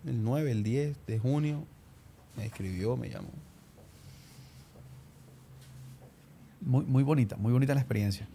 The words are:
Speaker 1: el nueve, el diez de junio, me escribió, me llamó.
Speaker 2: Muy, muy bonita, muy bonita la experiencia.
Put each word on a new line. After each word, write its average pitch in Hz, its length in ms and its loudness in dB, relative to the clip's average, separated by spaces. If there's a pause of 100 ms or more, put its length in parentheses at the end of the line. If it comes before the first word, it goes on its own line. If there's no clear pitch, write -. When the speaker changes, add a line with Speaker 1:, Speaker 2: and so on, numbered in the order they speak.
Speaker 1:
el 123 160 -2
nueve, 135 300 0
el 107 100 2
diez 139 340 0 (100)
de 113 120 -2
junio, 147 460 0 (720)
me 107 100 -6
escribió, 98 500 -2
me 117 120 -6
llamó. - 220 -10 (3250)
Speaker 2:
Muy, 131 240 2
muy 131 180 4
bonita, 135 340 4
muy 107 160 2
bonita 135 220 4
la 139 60 4
experiencia. 101 540 0